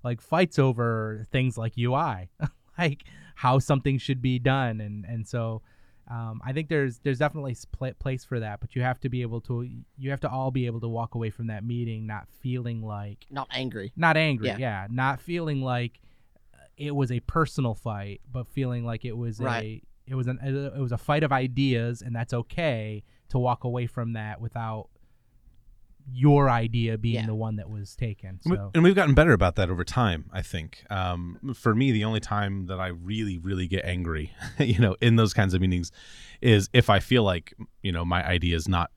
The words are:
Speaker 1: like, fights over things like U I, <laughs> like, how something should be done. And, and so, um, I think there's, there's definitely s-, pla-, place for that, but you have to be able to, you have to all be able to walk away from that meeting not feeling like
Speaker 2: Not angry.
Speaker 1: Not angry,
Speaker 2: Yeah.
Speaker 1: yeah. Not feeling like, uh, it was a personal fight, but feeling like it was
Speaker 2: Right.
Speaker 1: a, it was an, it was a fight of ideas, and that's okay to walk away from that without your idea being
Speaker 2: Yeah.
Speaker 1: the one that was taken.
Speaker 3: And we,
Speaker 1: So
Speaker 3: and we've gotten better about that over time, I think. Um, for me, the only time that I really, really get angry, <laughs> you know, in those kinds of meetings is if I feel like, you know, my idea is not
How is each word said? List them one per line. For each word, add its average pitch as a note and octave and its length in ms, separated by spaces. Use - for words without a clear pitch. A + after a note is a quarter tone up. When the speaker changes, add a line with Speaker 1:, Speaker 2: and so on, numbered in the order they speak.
Speaker 1:
like, A#2+ 180
fights E3+ 380
over A2+ 720
things B2+ 240
like A2+ 220
U A#2+ 160
I, B2 340
<laughs> - 400
like, E3+ 260
how C3 220
something C3+ 380
should C3 240
be B2+ 180
done. B2 440
And, G#2 240
and A2+ 200
so, A2+ 360
um, A#2 340
I C3 80
think D3 160
there's, C#3 300
there's C3+ 200
definitely C#3+ 340
s-, - 120
pla-, - 340
place C3 280
for B2+ 140
that, G#2+ 200
but - 160
you B2 60
have B2+ 180
to C#3 80
be B2 140
able A#2 200
to, B2 240
you C3+ 140
have C#3 100
to D3 100
all C3 200
be B2+ 160
able A#2 140
to A#2 80
walk A#2 260
away A2+ 160
from A2+ 160
that G#2+ 180
meeting A#2 420
not G#2+ 220
feeling A#2+ 400
like G#2 480
Speaker 2:
Not C3+ 200
angry. B2 460
Speaker 1:
Not D#3+ 220
angry, C3+ 300
Speaker 2:
Yeah. G#2 100
Speaker 1:
yeah. G#2+ 320
Not C3 280
feeling D#3+ 440
like, B2 380
uh, - 60
it C#3+ 180
was C3+ 160
a B2 100
personal C3+ 540
fight, G2+ 460
but B2 180
feeling B2 360
like A#2 220
it A#2 100
was A2+ 240
Speaker 2:
Right. A#2+ 240
Speaker 1:
a, - 460
it C3 40
was B2+ 120
an, B2+ 180
it C#3 340
was B2 140
a A#2 60
fight D3+ 240
of C#3+ 100
ideas, B2+ 680
and A#2+ 120
that's A#2 200
okay A#2 680
to C3+ 80
walk B2 260
away B2 220
from A#2 260
that G#2+ 300
without A2+ 480
your C#3 380
idea A2+ 480
being A2+ 160
Speaker 2:
Yeah. A2 120
Speaker 1:
the A2 80
one A2 220
that G2+ 140
was G#2 260
taken. G2 480
Speaker 3:
And E3 80
we, F#3+ 40
Speaker 1:
So G2+ 180
Speaker 3:
and E3 100
we've F#3 100
gotten E3 200
better D#3 180
about F2+ 240
that F2+ 140
over F2+ 140
time, F2 480
I F#2 100
think. - 480
Um, F2+ 640
for A2 200
me, C3 180
the G#2+ 120
only A2 160
time G2 460
that F#2 120
I F#2 100
really, F#2 500
really F2+ 280
get F#2 200
angry, E2+ 460
<laughs> - 120
you A#2 200
know, G2+ 220
in A#2 160
those A2 160
kinds F#2+ 220
of F#2 80
meetings F2+ 280
is G#2 320
if A#2+ 160
I G2+ 100
feel B2 220
like, F2+ 320
you G2 100
know, E2+ 120
my F2 220
idea F2 280
is E2 140
not F2 280